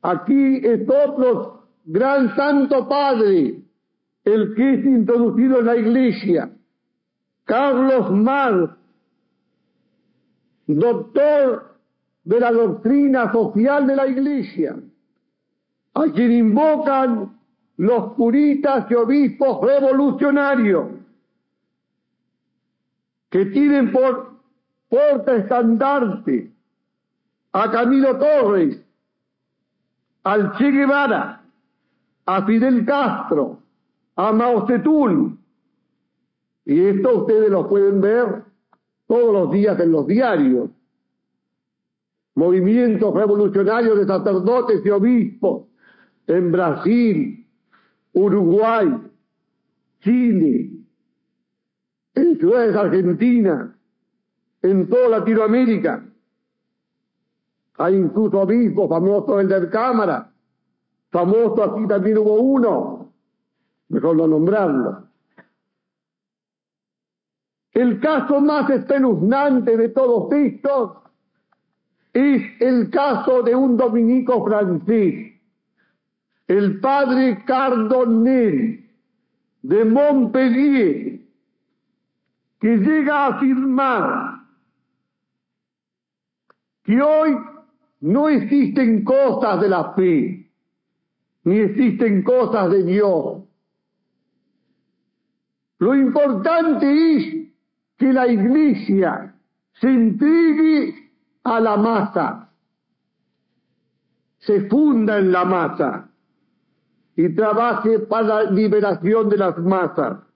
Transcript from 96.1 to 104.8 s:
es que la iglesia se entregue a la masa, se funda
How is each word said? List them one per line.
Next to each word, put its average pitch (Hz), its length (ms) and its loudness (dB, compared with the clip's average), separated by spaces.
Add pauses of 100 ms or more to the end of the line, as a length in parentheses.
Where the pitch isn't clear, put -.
es - 340 -6 (460)
que 262 160 0
la 254 140 2
iglesia 208 1080 0 (380)
se - 120 -4
entregue 302 1300 2 (320)
a 233 160 -2
la 220 160 0
masa, 202 720 -2 (1900)
se 202 300 -2
funda 226 500 2